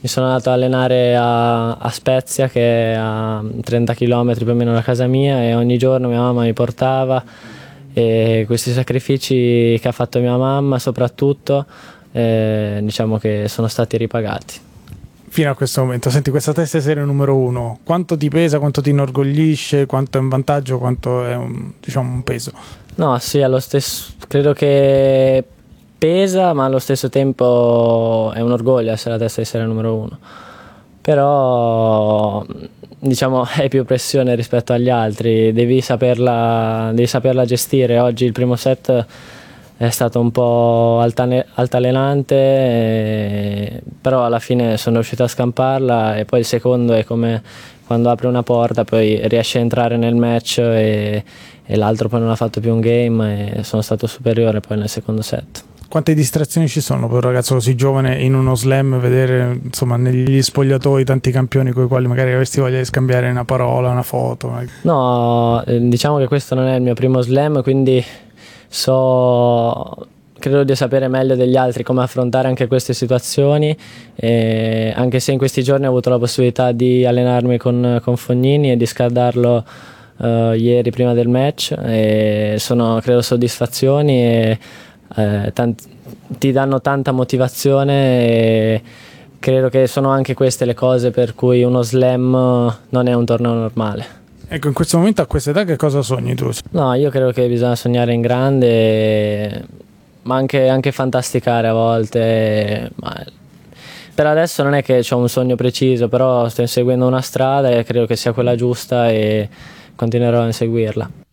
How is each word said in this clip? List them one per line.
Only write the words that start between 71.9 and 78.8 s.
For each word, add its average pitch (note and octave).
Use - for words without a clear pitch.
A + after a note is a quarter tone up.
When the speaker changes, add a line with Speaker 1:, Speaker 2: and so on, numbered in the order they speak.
Speaker 1:
affrontare B2+
anche B2+
queste B2+
situazioni, C#3+
e A2+
anche B2+
se -
in C3+
questi C3+
giorni C#3
ho C3
avuto B2+
la B2
possibilità B2
di B2
allenarmi B2
con, B2
con B2
Fognini C3
e A#2+
di A#2